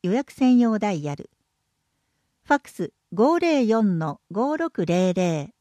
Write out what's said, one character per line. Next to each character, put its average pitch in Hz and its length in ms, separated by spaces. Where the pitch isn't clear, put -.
予 185 100
約 269 180
専 254 280
用 226 200
ダ 208 140
イ 151 100
ヤ 147 140
ル。 - 140
フ 285 100
ァ - 40
ッ - 20
ク - 100
ス、 - 220
五 277 280
零 302 260
四 214 320
の 160 220
五 254 260
六 311 300
零 180 260
零。 170 480